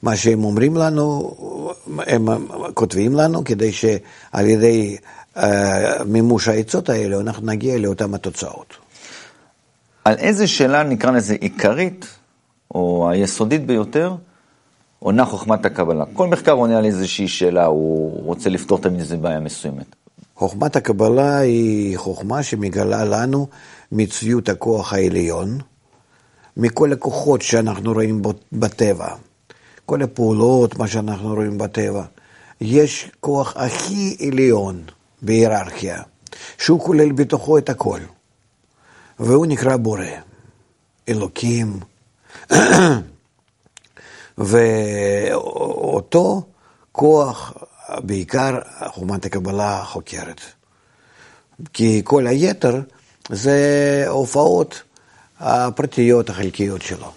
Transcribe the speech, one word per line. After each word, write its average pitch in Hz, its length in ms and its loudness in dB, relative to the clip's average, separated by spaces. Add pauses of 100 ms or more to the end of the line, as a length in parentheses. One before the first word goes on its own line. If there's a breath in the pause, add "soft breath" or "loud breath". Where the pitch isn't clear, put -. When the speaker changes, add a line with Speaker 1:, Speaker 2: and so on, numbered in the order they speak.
Speaker 1:
מה 110 140 0
שהם 110 280 2
אומרים 117 320 2
לנו, 151 600 -2 (680)
הם 113 220 0 (460)
כותבים 107 400 0
לנו, 160 300 2
כדי 110 280 0
שעל 101 760 -2
ידי, 110 500 4 (400 loud breath)
אה, 101 680 2
מימוש 113 440 4
העצות 113 400 0
האלה, 104 320 -2
אנחנו 107 260 -8
נגיע 117 320 -2
לאותן 101 360 -2
התוצאות. - 720 -12 (1200 loud breath)
Speaker 2:
על 110 120 4
איזה 208 280 2
שאלה, 143 360 2
נקרא 127 280 0
לזה, 107 300 2
עיקרית, 151 680 0 (680)
או 87 360 0
היסודית 110 560 0
ביותר, 127 480 0 (840 soft breath)
עונה 110 260 2
חוכמת 107 420 -2
הקבלה? 82 460 0
כל 185 140 2
מחקר 165 260 2
עונה 117 260 4
על 110 60 4
איזושהי 95 440 -2
שאלה, 87 360 2
הוא 78 600 0
רוצה 85 260 -4
לפתור 92 280 0
תמיד 90 220 -2
איזו 82 180 -6
בעיה 78 220 -4
מסוימת. 71 460 -10 (500)
Speaker 1:
חוכמת 101 400 -2
הקבלה 123 640 2
היא 110 600 2
חוכמה 98 440 -6
שמגלה 104 640 -2
לנו 127 420 0 (460 loud breath)
מציאות 110 560 -2
הכוח 104 440 -2
העליון, 92 680 -2 (1000 soft breath)
מכל 139 360 2
הכוחות 139 500 0
שאנחנו 110 500 0
רואים 110 300 0
בו-, 104 100 -2 (200)
בטבע, 101 600 -2 (720 soft breath)
כל 147 160 -2
הפעולות, 117 760 2
מה 110 100 -2
שאנחנו 107 460 -4
רואים 104 240 -4
בטבע, 101 440 -4 (580 soft breath)
יש 139 500 2 (100)
כוח 143 360 -4
הכי 190 600 -4 (120)
עליון 107 540 2 (400)
בהיררכיה, 104 800 0 (560 loud breath)
שהוא 165 220 2
כולל 151 320 4
בתוכו 143 460 2
את - 100 0
הכל, 101 320 -4 (1160 soft breath)
והוא 131 280 4
נקרא 131 300 0
בורא, 107 280 -2 (1040 soft breath)
אלוקים, 110 720 -4 (680 loud breath)
<clears throat> - 60 4 (1800 loud breath)
ואותו 110 2000 0 (500 soft breath)
כוח 147 600 2 (460)
בעיקר 123 600 -2 (280)
חוכמת 95 380 -8
הקבלה 98 600 -4
חוקרת, 85 560 -14 (1300 soft breath)
כי 110 320 2
כל 135 220 4
היתר 139 540 0 (480 soft breath)
זה 143 800 2
הופעות 147 720 0 (580 soft breath)
הפרטיות 120 880 2
החלקיות 95 520 -4
שלו. - 340 -12